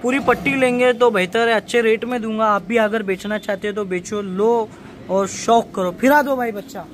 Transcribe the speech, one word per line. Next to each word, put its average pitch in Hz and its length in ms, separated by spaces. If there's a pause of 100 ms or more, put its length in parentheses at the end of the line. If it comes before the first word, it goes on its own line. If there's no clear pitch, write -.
पूरी 254 200
पट्टी 254 340
लेंगे 247 400
तो 240 160
बेहतर 208 380
है, 226 60
अच्छे 214 260
rate 226 240
में 247 160
दूंगा। 220 260
आप 202 160
भी 226 160
अगर 214 240
बेचना 196 360
चाहते 202 280
हो 202 60
तो 202 120
बेचो, 185 360
लो। 214 480 (400)
और 190 180
शौक 233 480
करो, 180 160
फिरा 262 300
दो 269 140
भाई 240 160
बच्चा। 190 420